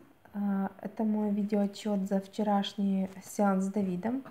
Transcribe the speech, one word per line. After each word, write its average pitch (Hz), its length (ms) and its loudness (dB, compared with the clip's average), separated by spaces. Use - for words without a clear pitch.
А, 196 380 0
это 208 220 -4
мой 214 280 2
видеоотчёт 202 760 0
за 190 140 2
вчерашний 196 880 0
сеанс 196 440 2
с - 20 -2
Давидом. 202 640 -2